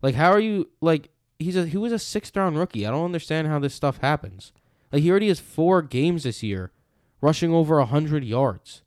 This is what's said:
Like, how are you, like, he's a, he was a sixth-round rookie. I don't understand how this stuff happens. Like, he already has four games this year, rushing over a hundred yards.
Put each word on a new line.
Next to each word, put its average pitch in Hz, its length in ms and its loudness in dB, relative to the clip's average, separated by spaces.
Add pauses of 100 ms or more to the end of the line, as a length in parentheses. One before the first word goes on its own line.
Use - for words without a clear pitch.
Like, 135 140 0
how 170 160 4
are 208 80 6
you, 214 300 -2 (100)
like, 160 300 0 (280)
he's 175 180 -4
a, 175 100 0
he 156 100 -6
was 233 160 -2
a 220 80 -2
sixth-round 190 580 -4
rookie. 120 260 -2
I 107 60 -4
don't 151 140 -2
understand 160 420 -4
how 151 140 0
this 139 140 -4
stuff 139 240 -2
happens. 117 540 -4 (380)
Like, 147 120 2
he 170 80 4
already 202 180 4
has 170 120 2
four 175 420 2
games 151 420 -2
this 120 180 -6
year, 95 300 -6 (480)
rushing 160 320 2
over 160 260 4
a 131 80 4
hundred 147 380 0
yards. 117 640 -4